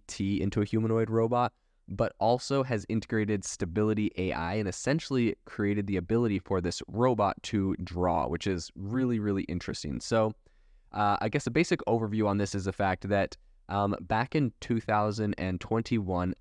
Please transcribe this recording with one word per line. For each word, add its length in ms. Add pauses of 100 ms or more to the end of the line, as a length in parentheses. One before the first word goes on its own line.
T 340
into 200
a 40
humanoid 440
robot, 440 (340)
but 320
also 440
has 260
integrated 560
Stability 720
A 160
I 220
and 120
essentially 760
created 420
the 100
ability 420
for 200
this 300
robot 540
to 380
draw, 460
which 180
is 300
really, 440
really 240
interesting. 580
So, 320 (580)
uh, 300
I 80
guess 180
a 40
basic 360
overview 400
on 100
this 180
is 100
the 80
fact 340
that, 300 (320)
um, 320
back 340
in 160 (100)
two 180
thousand 580
and 220
twenty-one, 800